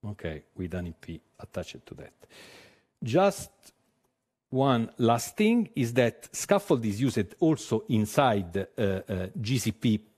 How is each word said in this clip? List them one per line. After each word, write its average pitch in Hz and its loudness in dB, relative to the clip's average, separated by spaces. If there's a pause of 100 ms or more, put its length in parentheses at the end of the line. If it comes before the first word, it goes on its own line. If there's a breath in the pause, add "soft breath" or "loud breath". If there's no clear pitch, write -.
Okay, 87 -10 (120)
with 90 -8
an 87 -6
I 82 -12
P - -14 (180)
attached - -14
to - -18
that. 69 -20 (920 loud breath)
Just 175 0 (960)
one 131 2 (100)
last 117 2
thing 220 2
is 117 0
that 120 2
Scaffold 170 0
is 104 -2
used 117 -2
also 147 0
inside, 107 2 (220)
uh, - -2
uh, 95 -2 (140)
G 120 -2
C 113 -2
P 107 2 (180)